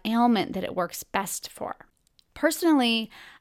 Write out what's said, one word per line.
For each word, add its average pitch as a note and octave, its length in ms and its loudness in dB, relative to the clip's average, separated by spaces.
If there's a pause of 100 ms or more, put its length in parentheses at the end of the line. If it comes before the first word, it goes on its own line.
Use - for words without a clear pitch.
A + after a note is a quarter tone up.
ailment A#3 480 2
that F#3 100 -6
it - 120 -8
works F3 280 -6
best - 460 -6
for. - 260 -12 (580)
Personally, C4+ 760 2 (320)